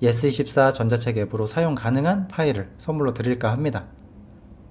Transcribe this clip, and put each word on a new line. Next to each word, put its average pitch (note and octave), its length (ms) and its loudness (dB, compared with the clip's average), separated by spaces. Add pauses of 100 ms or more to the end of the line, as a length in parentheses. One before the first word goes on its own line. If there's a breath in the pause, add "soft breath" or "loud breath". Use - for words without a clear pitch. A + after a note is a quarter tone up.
예스이십사 C3 720 2
전자책 A#2 440 0
앱으로 G#2+ 300 -2
사용 D#3+ 300 0
가능한 C#3 500 0
파일을 C3 500 -2
선물로 D3 380 -2
드릴까 A#2+ 380 0
합니다. B2+ 340 -2 (840)